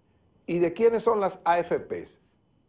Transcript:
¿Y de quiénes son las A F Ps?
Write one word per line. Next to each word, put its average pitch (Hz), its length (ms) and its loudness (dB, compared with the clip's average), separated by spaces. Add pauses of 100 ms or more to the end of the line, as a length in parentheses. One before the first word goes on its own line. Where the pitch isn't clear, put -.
(480)
¿Y 170 100 -2
de 170 160 0
quiénes 226 300 2
son 226 160 2
las 185 140 -2 (120)
A 175 140 4
F 165 200 -2
Ps? - 300 -12 (580)